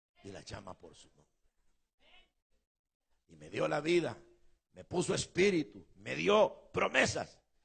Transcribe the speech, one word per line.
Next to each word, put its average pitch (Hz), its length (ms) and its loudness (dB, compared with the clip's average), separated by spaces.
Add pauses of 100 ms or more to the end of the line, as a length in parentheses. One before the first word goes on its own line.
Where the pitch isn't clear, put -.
(240)
y 98 80 -14
las 80 120 -16
llama 98 300 -14
por 78 220 -20
su - 120 -20
nombre. - 220 -20 (2000)
Y 165 80 -20
me 151 120 -20
dio 156 200 -2
la 151 120 -2
vida, 160 380 2 (540)
me 92 120 -20
puso 175 300 -2
espíritu, 170 720 0 (100)
me 123 200 -10
dio 190 560 2
promesas. 196 680 0 (260)